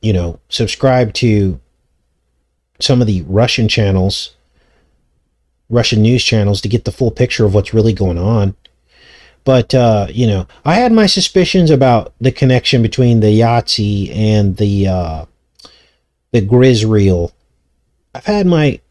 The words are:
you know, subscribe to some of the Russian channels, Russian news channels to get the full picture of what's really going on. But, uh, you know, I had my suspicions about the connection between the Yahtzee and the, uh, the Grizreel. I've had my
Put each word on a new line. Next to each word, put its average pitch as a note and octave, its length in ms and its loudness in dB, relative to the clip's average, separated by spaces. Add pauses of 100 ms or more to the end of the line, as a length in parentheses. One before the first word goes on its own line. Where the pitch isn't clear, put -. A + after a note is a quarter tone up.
you A2 140 -2
know, F2 340 -6
subscribe B2+ 680 -2
to G#2 460 -2 (1200)
some B2 220 0
of A2+ 40 -2
the G2 160 -2
Russian G#2+ 460 0
channels, G2 680 -2 (1300)
Russian A2+ 320 0
news A#2 240 2
channels G#2 380 -2
to G#2 60 -4
get A2 180 -2
the - 60 -4
full A#2 180 -2
picture - 340 -2
of G2+ 80 2
what's G2+ 220 -2
really A2 180 2
going F#2 240 -2
on. G2 400 -2 (880)
But, C3 300 2
uh, A2+ 360 2
you A2+ 160 -2
know, G2 200 -2 (200)
I D#3 80 2
had A#3 180 2
my A3 140 4
suspicions F3+ 640 0
about B2+ 500 2
the B2+ 100 0
connection B2+ 520 0
between A#2 380 2
the G#2+ 200 2
Yahtzee G#2 720 -2
and G#2 440 0
the, G2+ 280 0
uh, E2 380 -6 (1080)
the A#2+ 100 0
Grizreel. G#2+ 880 2 (840)
I've - 120 -18
had G#3 200 0
my D3+ 340 0 (100)